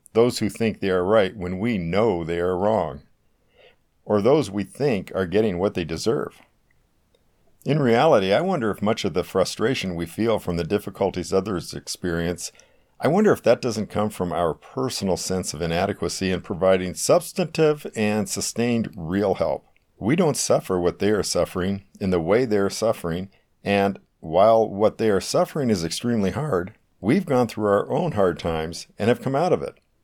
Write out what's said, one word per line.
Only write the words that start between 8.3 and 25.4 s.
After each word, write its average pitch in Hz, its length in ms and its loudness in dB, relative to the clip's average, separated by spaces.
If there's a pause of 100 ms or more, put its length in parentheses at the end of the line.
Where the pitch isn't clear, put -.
I 117 80 4
wonder 160 300 0
if 92 100 -6
much 107 240 0
of 90 100 -4
the 87 100 0
frustration 95 720 -2
we 85 100 -4
feel 107 320 -2
from 87 180 -4
the 85 60 0
difficulties 92 720 -2
others 95 420 -2
experience, 85 800 -6 (480)
I 123 80 0
wonder 196 240 4
if 127 100 -2
that 120 180 4
doesn't 110 300 -4
come 107 200 -2
from 87 220 -4
our 80 220 0
personal 113 640 -4
sense 92 360 -4
of 73 80 -10
inadequacy 87 680 -2
in 87 120 -2
providing 92 520 0
substantive 160 880 0 (120)
and 104 320 0
sustained 117 680 -2
real 92 380 0
help. 78 320 -2 (320)
We 110 160 0
don't 165 220 2
suffer 107 420 0
what 87 220 0
they 101 100 2
are 101 140 2
suffering 92 580 -2 (160)
in 95 120 -2
the 90 100 2
way 101 240 4
they 107 140 2
are 98 120 2
suffering, 92 600 -2 (340)
and 101 340 2 (220)
while 104 480 4
what 98 300 0
they 110 120 2
are 95 100 2
suffering 151 480 -2